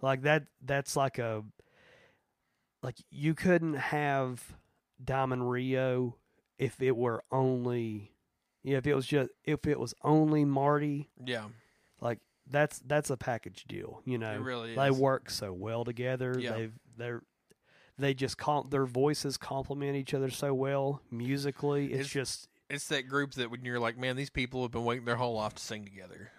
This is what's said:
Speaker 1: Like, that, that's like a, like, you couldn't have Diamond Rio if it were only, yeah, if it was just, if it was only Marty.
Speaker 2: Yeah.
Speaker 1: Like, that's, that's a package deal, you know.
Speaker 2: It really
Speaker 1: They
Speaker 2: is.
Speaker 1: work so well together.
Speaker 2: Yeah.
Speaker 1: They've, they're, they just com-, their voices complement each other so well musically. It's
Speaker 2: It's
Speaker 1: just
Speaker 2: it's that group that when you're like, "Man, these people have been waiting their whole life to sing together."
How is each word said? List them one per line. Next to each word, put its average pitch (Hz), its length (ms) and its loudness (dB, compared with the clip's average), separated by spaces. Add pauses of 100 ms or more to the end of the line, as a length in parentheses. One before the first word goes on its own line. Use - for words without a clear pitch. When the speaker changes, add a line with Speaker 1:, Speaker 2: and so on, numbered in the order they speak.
Speaker 1:
Like, 135 200 2
that, 147 240 4 (140)
that's 139 360 -2
like 135 220 2
a, 110 260 -4 (1400)
like, 127 140 -8 (120)
you 147 260 0
couldn't 165 400 4
have 139 840 0 (460)
Diamond 127 460 0
Rio 127 680 0 (420)
if 131 240 -2
it 127 140 4
were 117 340 0
only, 120 840 0 (520)
yeah, 135 140 2
if 123 80 -2
it 147 80 4
was 135 120 0
just, 135 240 2 (140)
if 151 220 -2
it 143 120 2
was 120 240 -4
only 151 420 6
Marty. 143 680 2 (140)
Speaker 2:
Yeah. 117 220 -4 (540)
Speaker 1:
Like, 120 180 -2 (300)
that's, 147 320 2
that's 147 300 0
a 131 60 0
package - 480 -6
deal, - 400 -10
you 127 140 0
know. 110 160 -2
Speaker 2:
It 107 60 -4
really 117 340 -6
Speaker 1:
They 139 160 4
Speaker 2:
is. 135 60 6
Speaker 1:
work 135 340 2
so 98 220 -6
well 113 320 -4
together. 127 540 -2
Speaker 2:
Yeah. 123 140 -2
Speaker 1:
They've, 110 200 -4 (240)
they're, 117 260 -8 (760)
they 139 180 2
just 131 240 -2
com-, 147 320 0
their 139 160 2
voices 135 500 0
complement 139 600 -4
each 139 180 -4
other 135 160 0
so 139 220 -2
well 139 480 0 (120)
musically. 139 800 -2
It's 135 100 -2
Speaker 2:
It's 135 80 -6
Speaker 1:
just - 380 -6 (200)
Speaker 2:
it's 143 200 -8
that 135 200 -2
group 139 260 0
that 123 160 -2
when 123 140 -8
you're 123 140 -2
like, 117 200 0
"Man, 127 180 -2
these 135 140 -4
people 127 320 -2
have 120 100 -2
been 117 120 -2
waiting 117 200 0
their 120 120 2
whole 120 180 0
life 107 200 -2
to - 80 -12
sing 107 220 -10
together." 98 540 -18